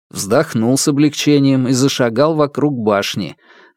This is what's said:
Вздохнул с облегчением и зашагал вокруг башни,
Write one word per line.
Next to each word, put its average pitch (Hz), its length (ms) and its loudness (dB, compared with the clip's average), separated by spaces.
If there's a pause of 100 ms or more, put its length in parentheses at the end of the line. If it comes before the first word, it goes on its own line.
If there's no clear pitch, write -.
Вздохнул 117 680 0
с - 100 -2
облегчением 139 800 2
и 135 60 0
зашагал 135 600 0
вокруг 143 380 0
башни, 104 640 -2 (400)